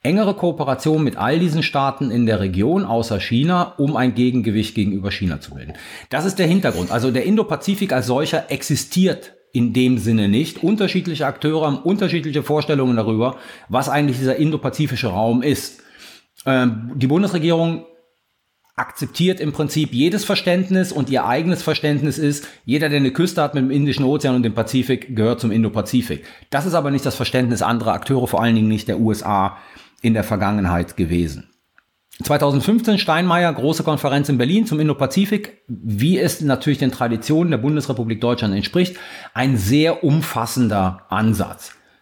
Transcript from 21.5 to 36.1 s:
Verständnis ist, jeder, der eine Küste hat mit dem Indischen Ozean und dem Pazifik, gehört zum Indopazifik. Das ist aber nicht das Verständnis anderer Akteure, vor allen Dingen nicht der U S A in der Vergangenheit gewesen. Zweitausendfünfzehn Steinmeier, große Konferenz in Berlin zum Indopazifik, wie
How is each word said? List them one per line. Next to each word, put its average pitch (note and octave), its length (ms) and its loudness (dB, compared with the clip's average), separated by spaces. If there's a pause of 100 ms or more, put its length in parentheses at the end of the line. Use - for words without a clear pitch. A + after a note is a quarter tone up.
Verständnis D3 560 0
ist, C#3+ 280 -2 (200)
jeder, D3 240 0
der C#3+ 80 0
eine C3+ 120 2
Küste E3+ 320 0
hat D3 120 -2
mit C3+ 100 0
dem C3 60 0
Indischen C#3 340 0
Ozean C#3 320 2
und B2 80 2
dem A2 100 0
Pazifik, B2 640 -2
gehört A#2 240 2
zum A2+ 100 0
Indopazifik. G#2+ 760 0 (260)
Das C#3+ 140 -2
ist F3+ 100 -2
aber D3 180 0
nicht C3+ 120 0
das C3 120 -2
Verständnis B2 460 0
anderer A2 320 0
Akteure, B2 340 0
vor - 120 0
allen A#2 140 4
Dingen A2 140 4
nicht G#2+ 180 0
der G2 140 -2
U A2 100 4
S G#2+ 140 -2
A G2 320 0 (440)
in A2+ 140 2
der G#2+ 80 0
Vergangenheit F#2+ 760 0
gewesen. E2+ 520 -2 (720)
Zweitausendfünfzehn D3 760 2
Steinmeier, E3+ 540 2
große D#3 300 0
Konferenz C#3+ 460 0
in C#3 100 2
Berlin F3+ 280 2
zum D#3 120 -2
Indopazifik, D#3 880 0
wie A2+ 520 0